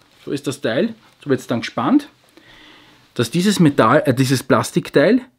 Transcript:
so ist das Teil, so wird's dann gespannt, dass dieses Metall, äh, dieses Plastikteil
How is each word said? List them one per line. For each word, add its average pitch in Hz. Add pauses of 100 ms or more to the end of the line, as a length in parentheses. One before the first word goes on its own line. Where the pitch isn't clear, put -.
(260)
so -
ist 143
das 135
Teil, 156 (300)
so 143
wird's 127
dann 117
gespannt, 160 (1040)
dass 120
dieses 185
Metall, 143
äh, 139
dieses 127
Plastikteil 156 (180)